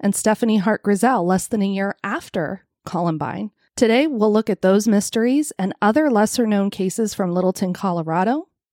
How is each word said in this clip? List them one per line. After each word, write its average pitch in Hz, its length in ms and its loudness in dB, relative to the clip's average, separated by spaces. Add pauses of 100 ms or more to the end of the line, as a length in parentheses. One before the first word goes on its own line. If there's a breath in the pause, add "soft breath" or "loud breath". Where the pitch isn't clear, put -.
and 202 140 0
Stephanie 214 440 0
Hart 202 240 0
Grizel 208 420 2
less 185 240 0
than 214 140 -2
a 196 40 0
year 196 380 -4
after 196 600 -8 (180)
Columbine? 170 640 -4 (260)
Today, 240 300 4
we'll 214 260 2
look 220 180 2
at 190 100 -4
those 196 260 4
mysteries 240 720 0
and 196 220 -2
other 269 300 2
lesser-known 208 600 2
cases 202 440 -4
from 185 180 -2
Littleton, 185 400 -2
Colorado, 180 760 -2 (240)